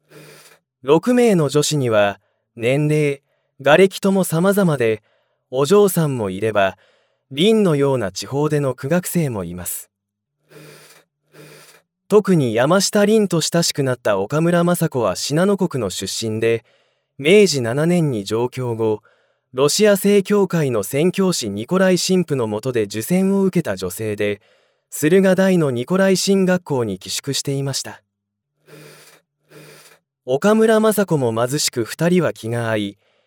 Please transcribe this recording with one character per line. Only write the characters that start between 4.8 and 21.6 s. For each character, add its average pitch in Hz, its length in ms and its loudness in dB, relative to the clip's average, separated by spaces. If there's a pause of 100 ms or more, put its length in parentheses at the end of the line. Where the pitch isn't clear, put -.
お 135 160 0
嬢 202 220 4
さ 165 200 -2
ん 135 100 -4
も 104 120 -4
い 95 120 -8
れ 110 100 -2
ば、 98 260 0 (540)
凛 208 320 2
の 160 140 2
よ 139 160 2
う 127 60 0
な 98 120 -4
地 - 160 -12
方 147 220 -2
で 147 100 0
の 131 160 -2
苦 135 140 -10
学 180 180 -2
生 160 220 -2
も 101 160 -6
い 87 100 -10
ま 90 100 -14
す。 - 240 -12 (2250)
特 196 260 2
に 127 180 2
山 147 280 2
下 202 240 0
凛 214 240 2
と 165 100 0
親 170 240 -2
し - 80 -2
く 147 100 -6
な 131 120 -2
っ - 40 -4
た 101 220 0
岡 143 220 -2
村 170 240 2
雅 175 240 0
子 131 100 -4
は 95 160 0
信 - 220 -4
濃 202 180 2
国 165 260 -4
の 101 80 -4
出 98 400 -8
身 110 120 -4
で、 113 240 -2 (520)
明 185 300 4
治 143 140 -2
七 123 240 -2
年 170 260 2
に 104 140 -4
上 113 240 -2
京 123 260 -8
後、 110 280 -2 (500)
ロ 131 140 2
シ 202 180 2
ア 202 120 4
正 202 260 2
教 202 240 0
会 156 240 -2
の 107 100 0
宣 160 300 0
教 185 220 0
師 110 160 -6
ニ 104 160 -8